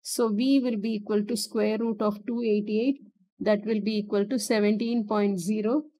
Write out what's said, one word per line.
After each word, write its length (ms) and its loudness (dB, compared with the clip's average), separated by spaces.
So 320 -2
V 280 4
will 200 -2
be 140 -2
equal 300 0
to 120 -2
square 420 0
root 220 -2
of 260 -2
two 160 -4
eighty-eight, 580 0
that 260 0
will 140 0
be 180 0
equal 280 0
to 120 -2
seventeen 680 0
point 340 0
zero 420 0